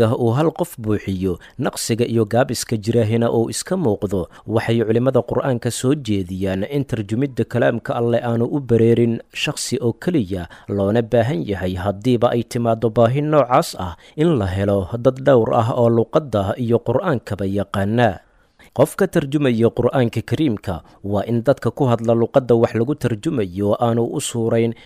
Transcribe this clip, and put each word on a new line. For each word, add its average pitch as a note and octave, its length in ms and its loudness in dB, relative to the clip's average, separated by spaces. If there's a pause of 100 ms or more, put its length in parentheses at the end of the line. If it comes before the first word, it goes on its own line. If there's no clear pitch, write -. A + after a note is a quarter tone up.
(180)
uu A#2 160 2
hal D#3 180 0
qof - 300 -4
buuxiyo, F#2+ 560 -2 (240)
naqsiga A#2+ 480 -4
iyo A2+ 160 2
gaabiska B2 560 0
jiraahina A#2 480 2
uu A2+ 240 2
iska - 240 -4
muuqdo, G2+ 480 0 (240)
waxay A2+ 320 0
culimmada A#2+ 400 2
Qur'aanka A#2+ 480 -2
soo B2+ 240 -2
jeediyaan F#2+ 720 -2
in C#3+ 240 -4
tarjumidda A2+ 560 -4
kalaamka B2 480 -2
Alle A#2+ 320 0
aanu A#2 240 0
u D3+ 100 -2
bareerin A#2 720 2
shakhsi - 480 -6
oo A#2 160 -2
keliya, F#2+ 560 -4 (180)
loona G2+ 380 0
baahan B2 400 0
yahay F#2 320 -4
haddiiba G#2 560 0
ay A#2 100 0
timaaddo A#2 460 -2
baahi A#2+ 320 2
noocaas D3 560 2
ah F2+ 160 -8 (240)
in D#3+ 240 2
la G2 80 0
helo G2 480 0
dad B2+ 240 0
dhowr C3+ 320 4
ah A#2 240 2
oo A#2 160 4
luqadda A2+ 640 0
iyo A#2 240 0
Qur'aankaba A#2 640 -2
yaqaana. G2+ 800 0 (520)
Qofka E3+ 320 2
tarjumaya C3+ 640 2
Qur'aanka A#2+ 480 0
Kariimka A#2 540 -2 (260)
waa G2+ 240 -2
in A#2 160 -2
dadka B2 320 0
ku C3+ 160 0
hadla A2+ 240 2
luqadda A#2 400 2
wax A2+ 240 2
lagu A#2 160 0
tarjumayo G#2 800 -2
aanu A#2 320 0
u - 160 -6
suurayn A#2 520 0 (120)